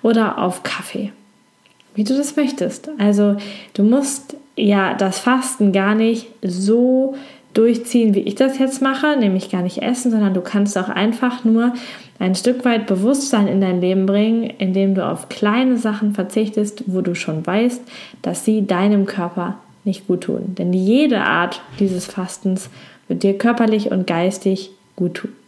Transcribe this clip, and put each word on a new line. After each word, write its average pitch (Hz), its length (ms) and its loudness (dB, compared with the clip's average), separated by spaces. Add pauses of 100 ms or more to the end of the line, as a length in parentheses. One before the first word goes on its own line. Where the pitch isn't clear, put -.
oder 226 360 2
auf 180 260 -4
Kaffee. - 480 -8 (800)
Wie 208 100 0
du 254 120 0
das 285 200 -2
möchtest. 269 600 -2
Also 202 380 4 (380)
du 202 100 2
musst 269 520 0 (200)
ja 202 380 2
das 190 260 -2
Fasten 247 520 2
gar 196 220 2
nicht 226 320 0 (160)
so 240 720 2 (400)
durchziehen, 233 600 2
wie 196 60 2
ich - 160 -4
das 269 220 0
jetzt 269 240 0
mache, 269 340 0
nämlich 190 340 0
gar 180 120 -2
nicht 180 200 -4
essen, 247 300 0
sondern 202 220 2
du 180 80 0
kannst 202 360 0
auch 202 120 -2
einfach 233 540 -2
nur 226 280 4 (480)
ein 185 160 0
Stück 247 280 0
weit 226 220 2
Bewusstsein 208 600 2
in 196 120 2
dein 185 200 2
Leben 190 260 2
bringen, 220 380 2
indem 196 500 0
du 190 100 0
auf - 240 -6
kleine 240 480 2
Sachen 208 360 -2
verzichtest, 208 760 -2
wo 185 140 -2
du 175 160 -2
schon 156 280 -6
weißt, 233 380 0 (400)
dass - 220 -6
sie 220 200 2
deinem 196 420 2
Körper 175 500 -6 (260)
nicht - 240 -6
gut 180 180 -2
tun. - 320 -4
Denn 180 160 -2
jede 226 500 2
Art 175 400 0 (180)
dieses 185 260 0
Fastens 185 640 -6 (400)
wird - 160 -2
dir 196 120 2
körperlich 220 540 0
und 185 160 0
geistig 185 640 -2 (240)
gut 170 200 -4
tun. - 180 -10 (160)